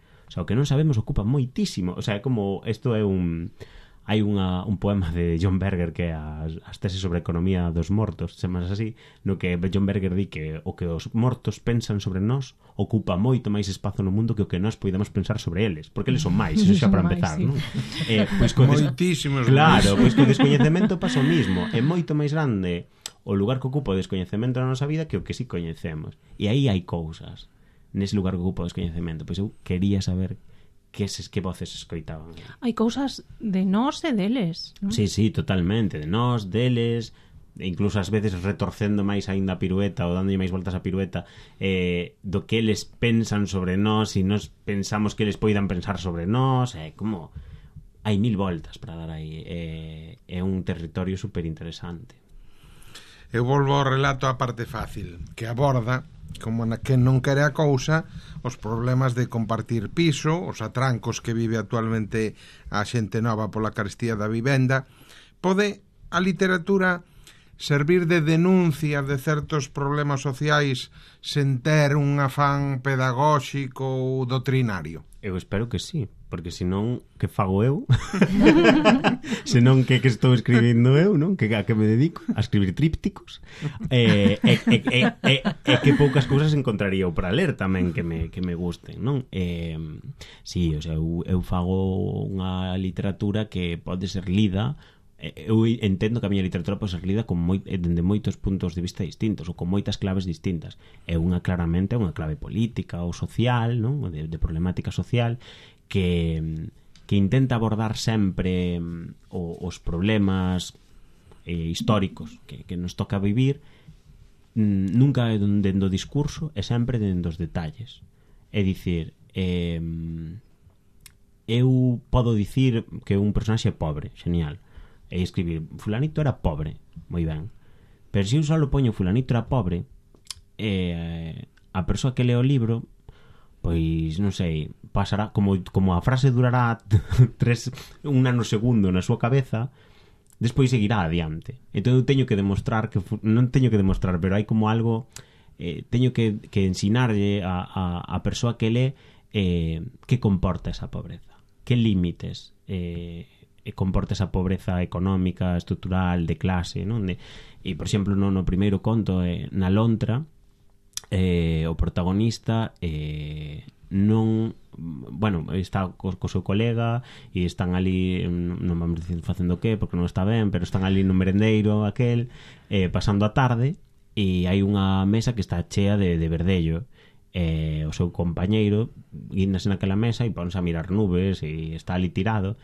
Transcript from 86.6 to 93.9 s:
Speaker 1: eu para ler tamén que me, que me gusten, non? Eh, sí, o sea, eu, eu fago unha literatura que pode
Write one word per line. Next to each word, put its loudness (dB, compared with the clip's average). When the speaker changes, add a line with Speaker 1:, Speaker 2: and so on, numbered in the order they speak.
Speaker 1:
eu 0
para -2
ler 0
tamén 0
que -4
me, -4
que -10
me -4
gusten, -8
non? -2
Eh, -4
sí, 0
o -4
sea, -6
eu, -2
eu 0
fago -2
unha -6
literatura -4
que -4
pode -6